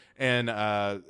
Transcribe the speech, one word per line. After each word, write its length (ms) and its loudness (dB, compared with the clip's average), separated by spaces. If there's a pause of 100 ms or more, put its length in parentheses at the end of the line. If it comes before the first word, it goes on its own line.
(180)
and, 320 0
uh, 500 0 (100)